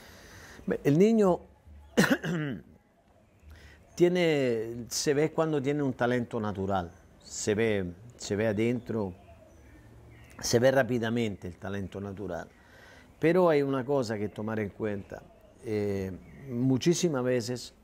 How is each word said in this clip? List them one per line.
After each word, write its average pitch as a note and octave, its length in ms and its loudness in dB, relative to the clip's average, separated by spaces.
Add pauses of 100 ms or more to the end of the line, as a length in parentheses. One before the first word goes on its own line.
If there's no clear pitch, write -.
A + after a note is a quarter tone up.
(640)
Ve, - 200 -2
el D3 120 6
niño G3+ 440 6 (560)
<clears throat> D#3 640 0 (1300)
tiene, C3+ 920 2
se - 260 0
ve D3+ 200 2
cuando D#3 280 0
tiene C#3+ 220 -2
un C3 100 0
talento A#2+ 460 0
natural, F#2+ 500 -2 (320)
se - 340 -2
ve, G2+ 380 0 (220)
se - 220 -4
ve A2 100 2
adentro, A2 680 -2 (1300)
se - 200 2
ve C3 120 6
rápidamente A2+ 760 0
el F2 80 -14
talento G2 420 -8
natural. F#2 480 -8 (720)
Pero E3+ 300 4
hay C#3+ 140 4
una C3+ 200 -2
cosa A#2+ 340 -2
que G2+ 120 -4
tomar A2 320 -6
en G2+ 80 -4
cuenta, G2+ 520 -8 (440)
eh, G2+ 440 -2 (400)
muchísimas C3 720 0
veces B2 500 -2 (100)